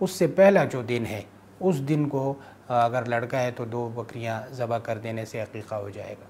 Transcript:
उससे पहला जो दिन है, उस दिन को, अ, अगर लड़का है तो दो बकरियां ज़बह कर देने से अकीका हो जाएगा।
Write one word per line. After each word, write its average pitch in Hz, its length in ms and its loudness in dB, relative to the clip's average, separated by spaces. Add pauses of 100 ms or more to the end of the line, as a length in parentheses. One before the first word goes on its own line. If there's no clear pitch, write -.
उससे 180 240 2
पहला 190 380 8
जो 127 180 -4
दिन 117 240 -2
है, 101 200 -6 (360)
उस 175 140 2
दिन 147 300 0
को, 139 360 -2 (280)
अ, 123 40 0 (100)
अगर 117 220 0
लड़का 120 320 -2
है 123 140 0
तो 123 120 -8
दो 120 240 -4
बकरियां 117 640 -8
ज़बह 117 240 -2
कर 113 160 -4
देने 110 320 -6
से 113 140 -8
अकीका 107 360 -8
हो 101 140 -6
जाएगा। 101 400 -12